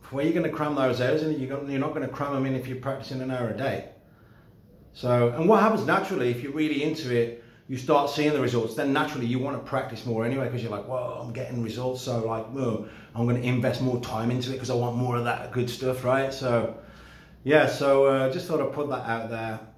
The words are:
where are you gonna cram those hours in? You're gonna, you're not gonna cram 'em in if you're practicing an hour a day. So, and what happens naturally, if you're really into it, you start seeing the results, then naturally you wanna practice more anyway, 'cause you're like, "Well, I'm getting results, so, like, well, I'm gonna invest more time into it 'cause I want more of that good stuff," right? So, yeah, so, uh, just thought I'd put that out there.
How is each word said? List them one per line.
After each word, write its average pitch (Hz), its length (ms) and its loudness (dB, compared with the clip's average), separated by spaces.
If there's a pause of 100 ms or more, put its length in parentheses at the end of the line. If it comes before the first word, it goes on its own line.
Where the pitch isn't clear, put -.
(100)
where 139 140 -2
are 170 40 4
you - 60 4
gonna 160 160 2
cram 151 240 -2
those 127 260 2
hours 147 220 2
in? 156 180 0
You're 131 160 -4
gonna, 143 140 -6
you're 135 100 0
not 151 140 -2
gonna 135 140 -4
cram 143 280 -4
'em 135 100 0
in 131 80 0
if 127 140 -4
you're 127 120 -6
practicing 131 420 -6
an 131 80 -4
hour 120 180 -2
a - 80 -4
day. 127 320 -4 (1040)
So, 120 380 4
and 160 180 2
what 196 140 8
happens 214 240 2
naturally, 165 440 2
if 120 120 -2
you're 139 100 -8
really 147 300 0
into 139 340 -2
it, 117 260 0 (260)
you 127 100 -6
start 143 320 2
seeing 151 220 2
the 139 80 2
results, 120 340 0
then 139 180 0
naturally 143 340 0
you 127 120 0
wanna 131 220 -4
practice - 440 -6
more 113 220 0
anyway, 127 240 -2
'cause 117 120 -4
you're 113 80 -6
like, 104 160 -6
"Well, 123 360 -6
I'm 120 100 -10
getting 123 300 -6
results, 123 400 -4
so, 117 240 -2
like, 113 280 -4
well, 117 320 -2 (280)
I'm 120 120 2
gonna 120 140 2
invest 123 400 2
more 123 200 0
time 113 300 -2
into 127 220 -2
it 127 60 -6
'cause 117 120 -6
I 123 40 0
want 120 220 0
more 120 200 0
of 120 80 0
that 113 280 -2
good 123 180 0
stuff," 127 340 -2
right? 135 280 2
So, 120 420 0 (720)
yeah, 147 220 6
so, 139 380 6
uh, 135 260 4
just 120 160 -4
thought 151 140 0
I'd 139 120 -2
put 147 180 -4
that 117 180 -4
out 113 220 -2
there. 113 280 -6 (200)